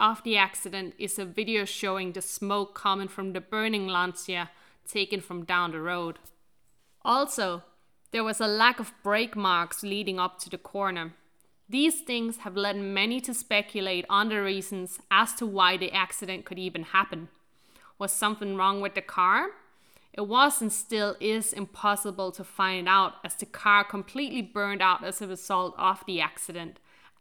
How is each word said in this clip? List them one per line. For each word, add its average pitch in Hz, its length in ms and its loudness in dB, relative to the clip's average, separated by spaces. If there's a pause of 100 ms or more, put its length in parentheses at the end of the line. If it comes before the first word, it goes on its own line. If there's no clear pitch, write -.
of 220 240 4
the 220 120 2
accident 190 640 0
is 190 200 -6
a 202 60 -4
video 208 400 -2
showing 190 480 -4
the 185 100 -8
smoke 202 520 -4
coming 196 340 -2
from 190 240 -8
the 185 80 -6
burning 214 460 -2
Lancia 180 640 -2 (380)
taken 196 320 -2
from 175 240 -10
down 175 280 2
the 160 80 -6
road. 170 380 -4 (840)
Also, 233 580 0 (480)
there 226 140 -2
was 220 160 -2
a 220 60 0
lack 226 340 6
of - 220 -10
brake 214 340 0
marks 180 460 0
leading 196 360 -4
up 180 220 -2
to - 80 -12
the 180 100 -10
corner, 180 540 -4 (600)
these 294 300 2
things 233 360 -2
have 185 160 -10
led 202 220 0
many 202 460 0
to 254 100 -8
speculate 202 800 -2
on 208 180 4
the 214 140 0
reasons 190 560 -4 (120)
as 208 260 6
to 233 100 -4
why 190 320 4
the 180 120 -4
accident 185 540 -2
could 180 140 -12
even 180 240 -6
happen. 170 460 2 (680)
Was 196 140 -2
something 208 440 -2
wrong 196 260 2
with 196 120 -4
the 196 60 -2
car? 214 520 2 (600)
It 208 160 -6
was 269 320 6
and 220 100 0
still 208 480 -2
is 214 360 0
impossible 202 800 -2
to 190 120 -12
find 185 460 0
out, 190 240 6 (100)
as - 120 -6
the 208 100 -8
car 202 380 4
completely 254 580 -6
burned 202 400 -2
out 185 200 4
as 190 200 -6
a 202 40 -8
result 185 520 -2
of 185 280 0
the 175 140 -2
accident 165 580 -6 (420)